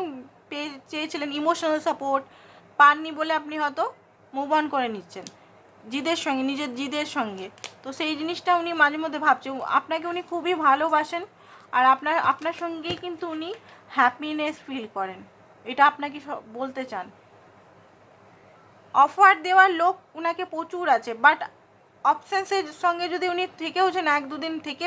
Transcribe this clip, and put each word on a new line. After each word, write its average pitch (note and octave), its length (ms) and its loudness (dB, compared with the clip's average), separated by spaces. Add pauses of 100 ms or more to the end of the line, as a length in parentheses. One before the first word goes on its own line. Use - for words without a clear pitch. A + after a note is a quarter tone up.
(500)
পে-, D4 280 -8 (120)
চেয়েছিলেন, D4+ 400 -6 (100)
ইমোশনাল D#4+ 400 0
সাপোর্ট C#4 420 -2 (580)
পাননি D4+ 380 6
বলে D#4+ 220 -2
আপনি D4+ 220 -12
হয়তো D4 220 -2 (520)
move C#4 220 -2
on D4+ 60 2 (100)
করে B3+ 220 0
নিচ্ছেন F#3 300 -14 (640)
জিদের D4 340 -2
সঙ্গে, C4+ 260 0
নিজের C#4 280 -4
জিদের D4 380 -4
সঙ্গে। G3+ 300 -4 (360)
তো C4 60 -12 (100)
সেই D#4 220 -2
জিনিসটা E4+ 300 -4 (100)
উনি E4+ 100 -4 (120)
মাঝে D4 220 2
মধ্যে D4+ 220 -4
ভাবছে, C4+ 240 2
উ-, C4+ 160 -8 (120)
আপনাকে D#4+ 340 -4
উনি F4 180 -6
খুবই E4+ 240 -2 (120)
ভালোবাসেন, D4+ 560 2 (540)
আর B3+ 80 4 (100)
আপনার, D4 220 -2 (160)
আপনার D#4+ 300 -4
সঙ্গেই E4+ 420 -6
কিন্তু F4+ 200 -8 (100)
উনি D#4+ 160 -8 (460)
হ্যাপিনেস D4 580 0 (120)
ফিল C4 280 -8
করেন, F#3+ 260 -6 (500)
এটা B3+ 200 4
আপনাকে D4 360 -8
স-, C#4+ 160 -10 (160)
বলতে C4 320 -6
চান। F#3+ 160 -8 (1900)
অফার F#4 400 8 (120)
দেওয়ার F#4+ 240 8
লোক F4 240 2 (240)
উনাকে E4+ 260 -2 (100)
প্রচুর E4 300 -6 (120)
আছে, A3+ 160 -4 (120)
but D4+ 160 6 (640)
অপশনসের F#4+ 600 0 (180)
সঙ্গে F4 320 0
যদি F4 200 -2
উনি F4+ 100 -2 (180)
থেকেও F4 320 0
ছেন, F4+ 120 -2 (100)
এক D4 160 -2
দুদিন D#4+ 220 -6 (120)
থেকে D4 200 -8